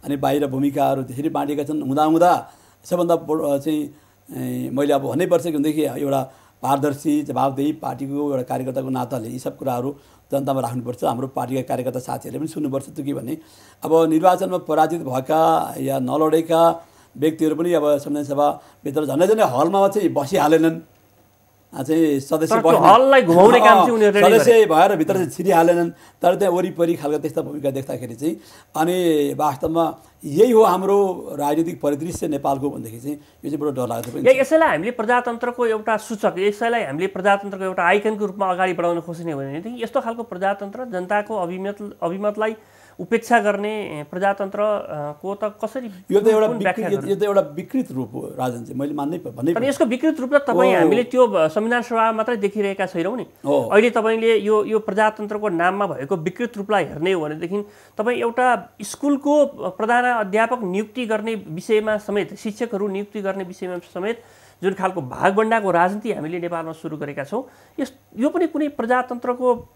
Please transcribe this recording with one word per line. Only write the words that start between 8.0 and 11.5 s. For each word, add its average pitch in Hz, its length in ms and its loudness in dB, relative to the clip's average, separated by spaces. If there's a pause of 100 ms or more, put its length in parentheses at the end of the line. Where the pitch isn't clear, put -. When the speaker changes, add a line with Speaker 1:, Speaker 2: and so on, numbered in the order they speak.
Speaker 1:
एउटा 131 120 -2
कार्यकर्ताको 131 460 -6
नाताले 123 400 -6
यी 127 100 -10
सब 139 180 -8
कुराहरू 131 400 -4 (360)
जनतामा 139 280 -2
राख्नुपर्छ। 120 440 -6
हाम्रो 131 240 -2
पार्टीका 131 340 -4